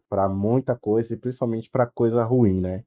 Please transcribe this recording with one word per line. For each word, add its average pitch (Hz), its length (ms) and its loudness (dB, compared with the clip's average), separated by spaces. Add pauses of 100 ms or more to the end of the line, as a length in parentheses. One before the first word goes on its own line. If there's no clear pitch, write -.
pra 98 180 0
muita 113 480 0
coisa 110 380 -2
e 110 40 -6
principalmente 117 520 -6
pra 127 160 0
coisa 117 380 0
ruim, 113 360 2
né? 92 260 -4